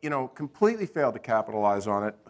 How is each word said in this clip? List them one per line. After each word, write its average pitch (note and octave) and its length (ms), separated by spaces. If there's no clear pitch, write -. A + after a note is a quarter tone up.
you D3+ 80
know, C3+ 180
completely G#3 580
failed C#3+ 280
to A#2 80
capitalize G#2+ 640
on G#2 160
it. G#2 120